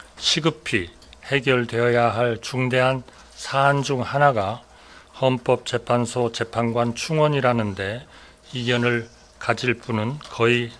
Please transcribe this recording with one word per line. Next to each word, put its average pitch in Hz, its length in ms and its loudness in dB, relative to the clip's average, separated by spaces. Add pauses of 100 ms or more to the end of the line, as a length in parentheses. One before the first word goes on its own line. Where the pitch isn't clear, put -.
(180)
시급히 147 760 -2 (320)
해결되어야 120 840 2
할 113 320 0
중대한 127 640 0 (300)
사안 139 500 0
중 131 220 -2
하나가 117 580 2 (580)
헌법재판소 120 1120 0
재판관 117 640 -2
충원이라는데 123 1120 0 (480)
이견을 120 560 0 (300)
가질 120 340 0
분은 117 460 -4 (100)
거의 120 400 0 (100)